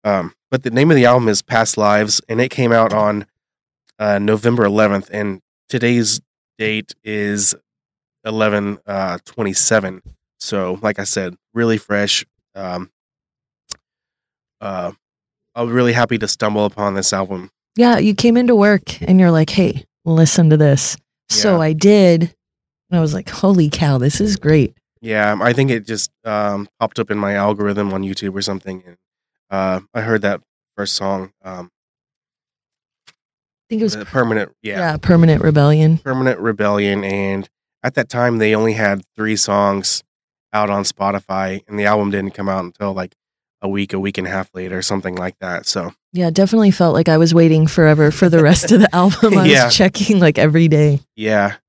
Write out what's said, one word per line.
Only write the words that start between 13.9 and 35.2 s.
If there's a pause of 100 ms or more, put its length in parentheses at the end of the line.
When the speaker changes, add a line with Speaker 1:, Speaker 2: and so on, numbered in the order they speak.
Speaker 1:
uh, (640)
I'm
really
happy
to
stumble
upon
this
album. (260)
Speaker 2:
Yeah,
you
came
into
work,
and
you're
like,
"Hey, (200)
listen
to
this." (320)
So
Speaker 1:
Yeah.
Speaker 2:
I
did, (680)
and
I
was
like,
"Holy
cow,
this
is
great." (260)
Speaker 1:
Yeah,
um,
I
think
it
just, (140)
um, (120)
popped
up
in
my
algorithm
on
YouTube
or
something,
and, (540)
uh, (140)
I
heard
that (360)
first
song, (120)
um, (1400)
Speaker 2:
I
think
it
was
Speaker 1:
the
Permanent, (120)
yeah.
Speaker 2:
Yeah,
Permanent